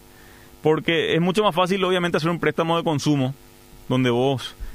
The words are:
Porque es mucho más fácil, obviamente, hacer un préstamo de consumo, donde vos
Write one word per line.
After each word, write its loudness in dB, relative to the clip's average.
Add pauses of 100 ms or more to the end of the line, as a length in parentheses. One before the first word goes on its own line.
(640)
Porque 0
es 2
mucho 2
más 2
fácil, 0
obviamente, 0
hacer 0
un -4
préstamo 0
de -2
consumo, 0 (520)
donde 2
vos 0 (200)